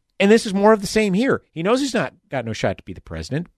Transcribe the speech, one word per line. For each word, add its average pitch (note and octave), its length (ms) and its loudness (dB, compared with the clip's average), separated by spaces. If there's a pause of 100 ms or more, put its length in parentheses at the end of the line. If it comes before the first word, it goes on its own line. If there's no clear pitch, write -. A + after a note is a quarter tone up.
(200)
And G3 100 4
this A3+ 160 6
is F#3+ 80 -4
more G3+ 180 4
of G#3 100 2
the G3 40 -10
same G#3 280 0
here. A#3+ 360 0
He D#3+ 120 -10
knows A#3 180 0
he's C#4 140 -4
not E3+ 200 -4 (140)
got B2+ 160 -6
no A2+ 80 -6
shot G2+ 260 -4
to - 60 -20
be G2 80 -16
the - 80 -16
president, G2+ 580 -8